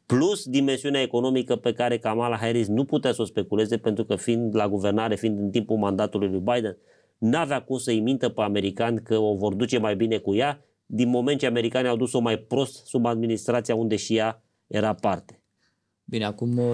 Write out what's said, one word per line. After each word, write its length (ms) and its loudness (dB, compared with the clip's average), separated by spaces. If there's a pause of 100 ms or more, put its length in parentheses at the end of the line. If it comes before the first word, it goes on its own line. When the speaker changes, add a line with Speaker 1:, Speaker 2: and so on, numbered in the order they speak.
Speaker 1:
Plus 400 2
dimensiunea 560 0
economică 540 0
pe 180 0
care 240 0
Kamala 400 -2
Harris 300 0
nu 160 2
putea 280 0
să 100 -4
o 40 0
speculeze, 520 0
pentru 280 -2
că 100 0
fiind 400 -2
la 120 2
guvernare, 480 0
fiind 240 -2
în 100 -2
timpul 280 0
mandatului 520 0
lui 140 -2 (100)
Biden, 240 -2 (400)
n-avea 440 0
cum 160 -4
să-i 220 0
mintă 300 0
pe 120 -2
americani 600 0
că 140 2
o 180 2
vor 180 0
duce 240 0
mai 180 0
bine 220 0
cu 180 -2
ea, 300 0 (200)
din 240 0
moment 300 0
ce 60 0
americanii 440 0
au 80 0
dus-o 220 0
mai 180 2
prost 480 -4
sub 200 0
administrația 720 0
unde 200 0
și 200 -2
ea 260 0 (260)
era 260 0
parte. 460 -4 (720)
Speaker 2:
Bine, 160 -2
acum, 340 -2 (140)